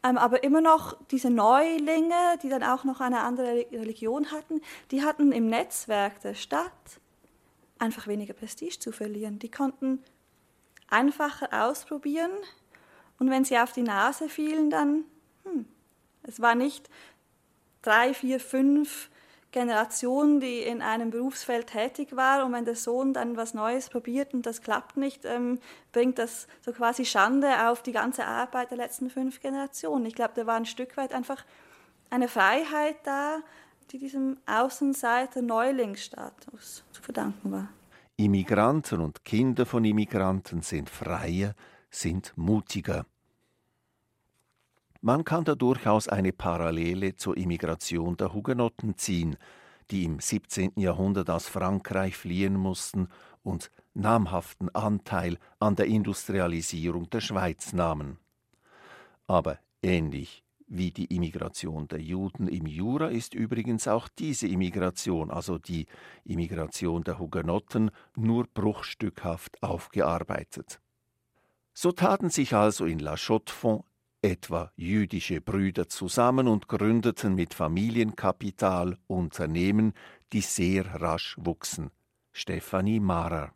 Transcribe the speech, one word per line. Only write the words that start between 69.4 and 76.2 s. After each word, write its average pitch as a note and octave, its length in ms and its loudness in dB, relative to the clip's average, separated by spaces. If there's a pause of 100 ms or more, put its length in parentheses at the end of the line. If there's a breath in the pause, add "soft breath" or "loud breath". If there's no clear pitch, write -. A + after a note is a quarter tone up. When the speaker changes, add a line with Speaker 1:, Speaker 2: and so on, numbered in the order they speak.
Speaker 2:
aufgearbeitet. - 1160 -4 (920)
So F3 180 2
taten F3 380 2
sich C#3 240 0
also G#2 320 4
in E2 140 0
La D2+ 180 -4
Chaux-de-Fonds - 640 0 (380)
etwa E2 540 -2
jüdische F2+ 640 -2
Brüder G2 480 -2
zusammen B2+ 580 2